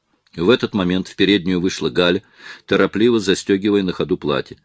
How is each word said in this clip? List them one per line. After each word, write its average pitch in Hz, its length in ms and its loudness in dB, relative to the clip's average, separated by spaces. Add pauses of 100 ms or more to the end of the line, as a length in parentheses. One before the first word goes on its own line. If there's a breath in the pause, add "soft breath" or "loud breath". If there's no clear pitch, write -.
(340)
В 87 160 0
этот 123 240 0
момент 92 340 -2
в - 80 -20
переднюю 92 420 2
вышла 85 300 -2
Галя, 87 340 0 (440 loud breath)
торопливо 101 520 2
застёгивая 98 640 0
на 90 120 -4
ходу 78 240 -2
платье. 71 460 -4